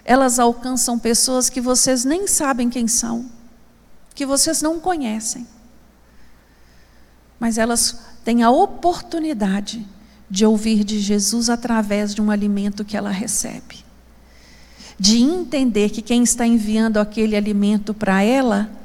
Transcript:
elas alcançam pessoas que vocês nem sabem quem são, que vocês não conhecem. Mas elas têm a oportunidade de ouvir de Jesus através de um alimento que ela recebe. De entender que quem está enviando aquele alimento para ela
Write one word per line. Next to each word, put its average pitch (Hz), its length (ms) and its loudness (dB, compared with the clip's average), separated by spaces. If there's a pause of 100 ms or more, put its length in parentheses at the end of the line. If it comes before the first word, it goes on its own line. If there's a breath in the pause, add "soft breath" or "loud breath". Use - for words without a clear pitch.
elas 254 340 4
alcançam 240 580 0
pessoas 240 520 0
que - 100 -4
vocês 254 460 0
nem 349 200 0
sabem 269 440 0
quem 240 180 -2
são, 233 420 -4 (840)
que 277 100 -6
vocês 277 360 0
não 320 180 -2
conhecem. 247 640 -4 (1900 soft breath)
Mas 233 200 -2
elas 233 420 0 (240 loud breath)
têm 233 200 2
a 226 60 8
oportunidade 262 1400 0 (440 loud breath)
de 202 160 2
ouvir 214 400 2
de 208 140 -4
Jesus 208 500 0
através 208 680 0
de 214 60 -2
um 208 100 2
alimento 208 540 -2
que 208 100 -8
ela 208 140 -4
recebe. - 760 -6 (1160 loud breath)
De 214 220 4
entender 262 680 0
que 208 120 -6
quem 240 220 2
está 233 220 0
enviando 220 520 2
aquele 208 380 0
alimento 208 580 0
para 190 300 0
ela 220 460 2 (160 loud breath)